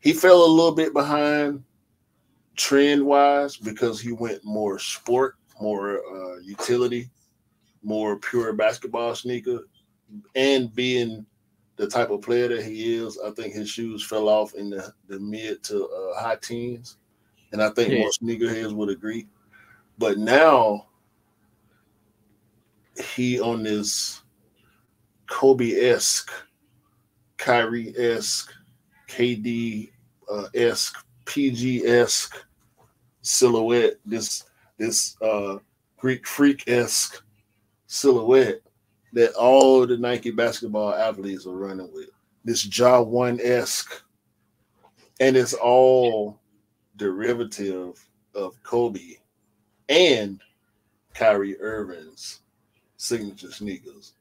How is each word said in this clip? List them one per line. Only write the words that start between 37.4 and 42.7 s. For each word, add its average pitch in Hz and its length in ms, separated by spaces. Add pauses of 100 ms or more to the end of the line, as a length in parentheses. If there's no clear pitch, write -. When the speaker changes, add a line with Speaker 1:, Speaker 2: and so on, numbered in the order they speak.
Speaker 1:
silhouette 123 760 (520)
that 117 200
all 131 520
the 120 120
Nike 120 340
basketball 107 600
athletes 98 520
are 92 100
running 95 380
with. - 160 (360)
This 113 200 (120)